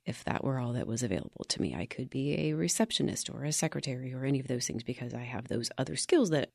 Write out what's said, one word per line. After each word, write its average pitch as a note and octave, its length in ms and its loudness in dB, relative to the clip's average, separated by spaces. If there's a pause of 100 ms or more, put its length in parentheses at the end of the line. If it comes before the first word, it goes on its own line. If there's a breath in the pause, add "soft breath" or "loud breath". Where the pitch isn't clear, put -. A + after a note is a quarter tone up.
if - 180 -4
that - 220 0
were C3+ 140 2
all A#2+ 140 0
that B2 140 0
was A#2 160 -2
available F#2 460 -2
to - 120 0
me. C2 140 0
I F2 120 -2
could B2+ 220 -6
be C#3 300 0
a D#3 140 2
receptionist - 760 2
or - 140 -8
a D3+ 80 0
secretary C3 600 -2
or B2+ 100 -4
any C3+ 160 4
of B2+ 80 -4
those B2 180 0
things - 180 -2
because B2 300 -6
I A#2+ 100 -4
have B2 260 -6
those A#2 280 -2
other C3 200 -2
skills C4+ 320 4
that D#3 260 2